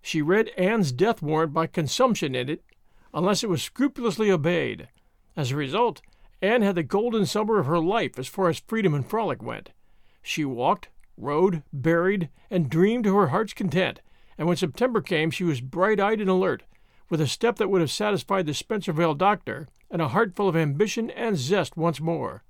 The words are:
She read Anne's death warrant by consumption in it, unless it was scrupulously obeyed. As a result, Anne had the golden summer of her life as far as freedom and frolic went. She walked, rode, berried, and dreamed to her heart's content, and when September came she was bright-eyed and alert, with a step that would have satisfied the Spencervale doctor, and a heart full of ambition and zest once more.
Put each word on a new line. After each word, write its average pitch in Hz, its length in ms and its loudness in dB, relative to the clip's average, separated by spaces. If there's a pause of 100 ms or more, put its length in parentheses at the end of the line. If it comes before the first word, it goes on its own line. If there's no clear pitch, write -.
She 160 200 -4
read 196 360 0
Anne's 185 360 0
death 196 280 0
warrant 156 300 0
by 160 160 0
consumption 170 680 0
in 123 140 -4
it, 156 160 -6 (480)
unless 180 320 0
it 226 60 -4
was 160 140 -2
scrupulously 233 640 -2
obeyed. 156 580 0 (480)
As 139 140 -2
a 135 60 -2
result, 151 440 -2 (440)
Anne 226 180 4
had 196 140 2
the 175 80 0
golden 214 420 0
summer 214 320 0
of 156 80 2
her 165 140 2
life 175 400 -2
as 135 80 -8
far 185 220 0
as 156 100 -2
freedom 208 340 0
and 143 100 -2
frolic 208 380 -4
went. 117 300 -10 (500)
She - 240 -4
walked, 135 440 -2 (280)
rode, 156 460 0 (100)
berried, 170 560 0 (220)
and 170 180 0
dreamed 208 360 4
to 196 100 4
her 190 140 6
heart's 202 240 0
content, 175 460 -2 (380)
and 156 100 -2
when 175 100 2
September 220 440 0
came 156 300 0
she - 120 -4
was 151 160 0
bright-eyed 202 600 2
and 190 80 0
alert, 185 320 2 (480)
with 160 100 0
a 156 60 2
step 226 300 0
that 196 160 0
would 185 100 4
have 147 80 0
satisfied 196 560 -2
the 151 60 -4
Spencervale 160 680 -2
doctor, 170 500 0 (220)
and 165 140 -2
a 143 60 0
heart 190 260 0
full 202 120 0
of 165 80 2
ambition 165 540 0
and 220 260 -2
zest 156 400 0
once 160 240 -2
more. 139 500 -4